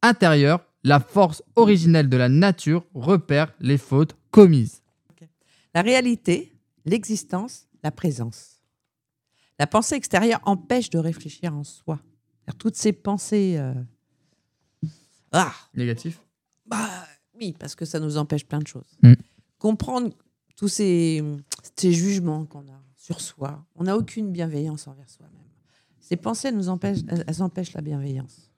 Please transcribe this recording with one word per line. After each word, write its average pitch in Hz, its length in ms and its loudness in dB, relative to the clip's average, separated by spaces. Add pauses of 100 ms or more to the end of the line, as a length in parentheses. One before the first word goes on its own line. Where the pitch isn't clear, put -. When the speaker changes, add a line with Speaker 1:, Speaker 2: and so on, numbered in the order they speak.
Speaker 1:
intérieure, 165 640 4 (200)
la 139 160 4
force 185 420 0 (140)
originelle 165 520 4
de 127 80 2
la 123 120 2
nature 165 560 2 (100)
repère 151 680 0
les 135 180 0
fautes 147 380 0 (140)
commises. 160 520 6 (280)
Speaker 2:
Ok. - 160 -20 (480)
La 170 80 2
réalité, 247 680 0 (320)
l'existence, 208 840 -6 (160)
la 151 80 -4
présence. 120 720 -8 (960)
La - 80 -2
pensée - 300 -2
extérieure 226 480 -2
empêche 233 460 -2
de 170 80 -2
réfléchir 160 580 -8
en 147 80 -10
soi. - 340 -12 (460)
C'est-à-dire - 140 -16
toutes 220 180 -6
ces 214 160 -2
pensées, 202 680 -4
euh, 131 140 -6 (1600)
ah. 160 200 0 (220)
Speaker 1:
Négatif ? 123 460 -8 (460)
Speaker 2:
Bah, 220 220 -8 (500)
oui, 185 200 -10
parce 151 160 -16
que 170 100 -12
ça 156 160 -8
nous 151 180 -6
empêche 147 280 -4
plein 151 140 -8
de 147 60 -8
choses. - 360 -20
Speaker 1:
Mm. 120 120 12 (440)
Speaker 2:
Comprendre 226 520 -4 (460)
tous 202 120 -4
ces, 170 540 0 (540)
ces 180 160 2
jugements 170 540 -2
qu'on 147 140 -20
a 135 220 -20 (140)
sur - 240 -12
soi. 147 440 -12 (100)
On 170 100 -8
n'a 196 120 -2
aucune 220 360 -6
bienveillance 156 540 -8
envers 135 220 -20
soi-même. - 260 -20 (640)
Ces - 160 -8
pensées, 226 320 -8
elles 233 80 -4
nous 185 120 -4
empêchent, 185 400 -4
elles, 170 180 -6
elles 160 160 -6
empêchent 180 320 -8
la 165 80 -10
bienveillance. 139 760 -10